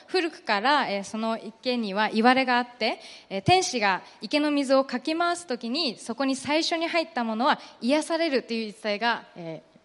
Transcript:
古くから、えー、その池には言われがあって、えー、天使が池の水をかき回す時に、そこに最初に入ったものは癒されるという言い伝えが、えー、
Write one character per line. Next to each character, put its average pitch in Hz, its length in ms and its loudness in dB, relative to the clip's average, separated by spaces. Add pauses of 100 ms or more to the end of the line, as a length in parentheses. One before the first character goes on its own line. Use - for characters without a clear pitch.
古 339 240 0
く - 120 -20
か 202 180 0
ら、 262 280 2
え 196 120 -2
ー、 196 40 -8
そ 220 140 -8
の 226 180 -2
池 247 400 -6
に 214 160 -2
は 208 160 2
言 220 160 2
わ 254 80 8
れ 262 140 4
が 247 100 2
あ 247 40 2
っ 247 60 -4 (120)
て、 240 200 -2 (300)
え 196 100 -6
ー、 - 40 -8
天 370 200 6
使 254 160 -2
が 196 220 2 (220)
池 294 180 0
の 294 100 2
水 277 240 2
を 269 100 6
か 254 160 -4
き 320 180 -2
回 349 180 0
す - 100 -12
時 233 220 -6
に、 269 300 -4
そ - 160 -8
こ 277 100 -2
に 269 120 0
最 294 260 0
初 339 140 0
に 330 100 -2
入 330 160 0
っ 320 100 -4
た 240 120 -2
も 220 120 -4
の 233 80 0
は 262 160 2 (220)
癒 285 220 2
さ 330 120 -2
れ 330 140 0
る 254 120 0
と 233 120 -6
い - 20 -2
う 226 40 -2
言 214 100 -6
い 196 100 -12
伝 208 140 -2
え 202 40 -6
が、 233 260 0 (120)
え 165 300 -12
ー、 - 180 -20